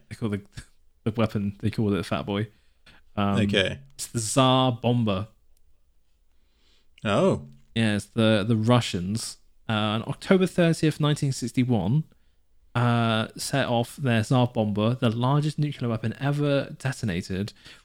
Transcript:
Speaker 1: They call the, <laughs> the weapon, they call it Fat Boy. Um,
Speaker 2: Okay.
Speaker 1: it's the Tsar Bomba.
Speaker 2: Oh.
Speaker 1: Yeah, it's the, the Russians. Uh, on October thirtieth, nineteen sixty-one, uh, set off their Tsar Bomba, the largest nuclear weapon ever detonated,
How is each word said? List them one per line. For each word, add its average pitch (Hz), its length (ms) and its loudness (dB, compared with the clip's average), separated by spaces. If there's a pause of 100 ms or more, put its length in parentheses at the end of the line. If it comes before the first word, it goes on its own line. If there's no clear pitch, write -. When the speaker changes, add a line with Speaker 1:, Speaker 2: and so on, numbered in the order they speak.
Speaker 1:
They - 80 -12
call 117 140 -6
the, 101 100 -4 (320)
<laughs> - 320 -20
the 113 60 -2
weapon, 107 500 -2
they 107 100 -2
call 104 240 0
it 87 120 -2
Fat 76 180 -4
Boy. 101 240 -4 (680)
Um, 104 240 2
Speaker 2:
Okay. 101 400 0 (140)
Speaker 1:
it's - 120 -10
the - 140 -6
Tsar 131 600 2
Bomba. 113 480 0 (1800)
Speaker 2:
Oh. 117 440 0 (260)
Speaker 1:
Yeah, 113 220 2
it's 98 100 -4
the, 110 400 2
the 117 100 2
Russians. 110 840 0 (300)
Uh, 113 40 -2
on 107 340 0
October 185 400 2
thirtieth, 165 540 0
nineteen 147 320 0
sixty-one, 123 720 0 (680)
uh, 117 640 2
set - 300 -2
off 120 300 -2
their 117 260 0
Tsar 123 260 2
Bomba, 107 520 0
the 123 80 2
largest 135 500 0
nuclear 147 300 -4
weapon 110 320 -4
ever 143 580 -2
detonated, 101 760 -4 (300)